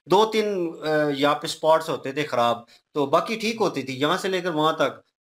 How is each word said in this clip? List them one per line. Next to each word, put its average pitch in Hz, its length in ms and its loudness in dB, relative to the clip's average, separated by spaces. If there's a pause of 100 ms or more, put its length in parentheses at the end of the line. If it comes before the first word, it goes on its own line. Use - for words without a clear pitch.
दो 196 180 6
तीन, 208 480 -2 (120)
अ, 151 300 0
यहाँ 143 200 2
पे 151 120 -6
स्पॉट्स 160 420 2
होते 135 240 -6
थे 147 100 -2
ख़राब, 120 420 0 (300)
तो 143 120 0
बाकी 170 280 0
ठीक 226 240 -4
होती 160 240 -2
थी 135 100 -8
यहाँ 147 240 0
से 196 120 -6
लेकर 185 200 -4
वहाँ 156 240 2
तक। 151 300 -2 (200)